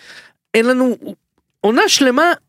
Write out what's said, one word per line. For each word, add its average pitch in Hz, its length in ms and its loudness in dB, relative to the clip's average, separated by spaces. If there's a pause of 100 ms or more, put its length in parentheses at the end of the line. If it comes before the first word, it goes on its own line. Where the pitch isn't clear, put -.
(540)
אין 226 120 0
לנו, 254 320 0 (640)
עונה 226 260 0
שלמה, 269 360 0 (240)